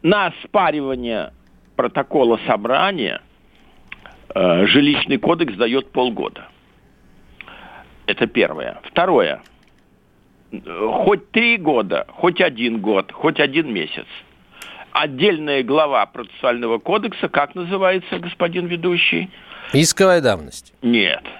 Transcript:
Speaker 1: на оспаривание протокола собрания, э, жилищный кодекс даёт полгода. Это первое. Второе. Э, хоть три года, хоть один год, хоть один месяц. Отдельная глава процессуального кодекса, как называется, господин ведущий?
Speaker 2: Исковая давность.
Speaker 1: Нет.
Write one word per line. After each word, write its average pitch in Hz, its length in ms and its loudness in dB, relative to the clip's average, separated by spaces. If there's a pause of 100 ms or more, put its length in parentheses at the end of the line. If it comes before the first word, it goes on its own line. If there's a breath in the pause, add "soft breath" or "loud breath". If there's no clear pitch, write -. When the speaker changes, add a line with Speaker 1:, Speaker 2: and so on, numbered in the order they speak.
Speaker 1:
на 190 260 2
оспаривание 135 1040 -2 (420)
протокола 120 720 0
собрания, 123 720 0 (1120 loud breath)
э, 92 340 4
жилищный 143 500 2
кодекс 151 380 0
даёт 120 360 -2
полгода. 120 540 -4 (1600 loud breath)
Это - 220 -2
первое. 78 560 -2
Второе. 120 580 0 (1120)
Э, 87 360 -6 (140)
хоть 196 280 2
три 233 260 2
года, 113 500 0
хоть 170 320 -2
один 120 400 0
год, 98 320 0
хоть 156 300 -2
один 147 320 0
месяц. 76 320 -6 (880 loud breath)
Отдельная 151 680 0
глава 139 420 2
процессуального 120 720 -2
кодекса, 196 500 -2
как - 280 -2
называется, 185 640 -2
господин 175 480 -4
ведущий? 175 640 -2 (440 loud breath)
Speaker 2:
Исковая 170 480 4
давность. 98 600 -2
Speaker 1:
Нет. 117 420 2 (160)